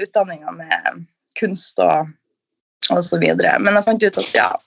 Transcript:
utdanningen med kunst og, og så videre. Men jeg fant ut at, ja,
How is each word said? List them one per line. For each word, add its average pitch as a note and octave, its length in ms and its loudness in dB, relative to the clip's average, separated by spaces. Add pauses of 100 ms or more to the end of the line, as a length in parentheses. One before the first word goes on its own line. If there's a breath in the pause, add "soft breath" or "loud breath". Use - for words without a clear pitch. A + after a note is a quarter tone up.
utdanningen F3+ 560 -4
med E3 460 -6 (340)
kunst - 440 -4
og, D#3 280 2 (800)
og F3 160 2
så F3 160 0
videre. E3 400 2
Men G3+ 160 4
jeg G3+ 80 0
fant A3 200 2
ut F#3+ 160 -2
at, - 120 -6
ja, G#3+ 140 2 (180)